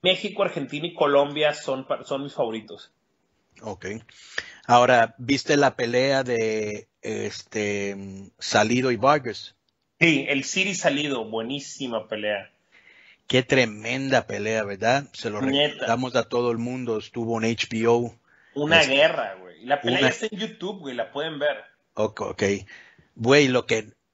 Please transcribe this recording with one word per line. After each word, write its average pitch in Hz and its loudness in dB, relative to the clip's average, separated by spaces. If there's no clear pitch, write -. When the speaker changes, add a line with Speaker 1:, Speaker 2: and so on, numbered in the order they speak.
Speaker 1:
México, 185 0
Argentina 147 -4
y 170 -10
Colombia 147 4
son 131 -6
pa-, 127 -4
son 139 -6
mis 139 -12
favoritos. 110 -6
Speaker 2:
Ok. 95 -10
Ahora, 123 6
¿viste 139 0
la 139 4
pelea 127 0
de, 110 -2
este, 101 -6
Salido 120 2
y 120 0
Vargas? 127 0
Speaker 1:
Sí, 147 2
el 135 0
City 190 -2
Salido, 143 -2
buenísima 117 -8
pelea. 104 -6
Speaker 2:
Qué 127 4
tremenda 123 0
pelea, 107 -4
¿verdad? 113 0
Se - -8
lo 107 -6
Speaker 1:
Neta. 139 2
Speaker 2:
recomendamos 123 -2
a 113 0
todo 120 0
el 117 -2
mundo, 120 -4
estuvo 113 -4
en 113 2
H - -4
B 113 0
O. 120 2
Speaker 1:
Una 156 4
Speaker 2:
Este, 135 2
Speaker 1:
guerra, 143 2
güey. 90 -20
La 135 0
pelea 175 0
Speaker 2:
una 131 4
Speaker 1:
ya 123 2
está - -6
en 202 -10
YouTube, 190 -8
güey, 135 -10
la 120 -6
pueden 151 -6
ver. 143 0
Speaker 2:
Ok, 107 -2
ok. 98 -4
Güey, 135 6
lo 123 2
que, 110 -2